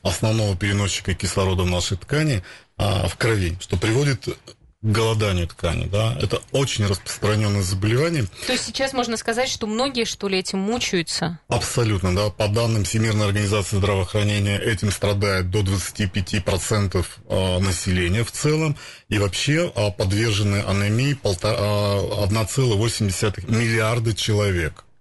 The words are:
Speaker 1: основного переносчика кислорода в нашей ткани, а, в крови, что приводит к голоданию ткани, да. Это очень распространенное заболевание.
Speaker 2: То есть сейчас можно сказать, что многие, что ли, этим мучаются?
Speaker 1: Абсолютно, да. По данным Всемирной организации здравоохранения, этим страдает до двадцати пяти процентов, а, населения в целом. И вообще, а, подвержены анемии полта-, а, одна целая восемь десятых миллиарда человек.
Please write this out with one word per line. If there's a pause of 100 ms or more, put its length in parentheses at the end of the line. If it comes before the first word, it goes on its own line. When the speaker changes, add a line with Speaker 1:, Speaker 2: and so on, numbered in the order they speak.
Speaker 1:
основного
переносчика
кислорода
в
нашей
ткани, (340)
а,
в
крови,
что
приводит
к
голоданию
ткани,
да.
Это
очень
распространенное
заболевание. (240)
Speaker 2:
То
есть
сейчас
можно
сказать,
что
многие,
что
ли,
этим
мучаются?
Speaker 1:
Абсолютно,
да.
По
данным
Всемирной
организации
здравоохранения,
этим
страдает
до
двадцати
пяти
процентов, (100)
а,
населения
в
целом. (320)
И
вообще,
а,
подвержены
анемии
полта-,
а,
одна
целая
восемь
десятых
миллиарда
человек. (180)